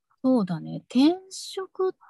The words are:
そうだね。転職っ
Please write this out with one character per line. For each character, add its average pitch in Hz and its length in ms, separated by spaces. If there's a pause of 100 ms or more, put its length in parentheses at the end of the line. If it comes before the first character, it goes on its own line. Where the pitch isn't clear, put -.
(240)
そ 254 180
う 185 40
だ 165 140
ね。 160 280
転 302 280 (140)
職 - 600
っ - 20 (180)